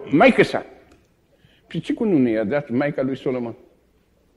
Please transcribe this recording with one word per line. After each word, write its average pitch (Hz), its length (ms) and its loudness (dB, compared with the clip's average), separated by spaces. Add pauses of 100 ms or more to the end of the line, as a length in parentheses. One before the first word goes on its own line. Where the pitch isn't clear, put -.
maică 208 340 6
sa.” - 220 -6 (1000)
Păi 170 120 -10
ce - 140 -6
cunună 165 360 2
i-a 110 140 0
dat 143 260 -4
maica 143 320 -2
lui 131 160 -4
Solomon? 123 380 -6 (800)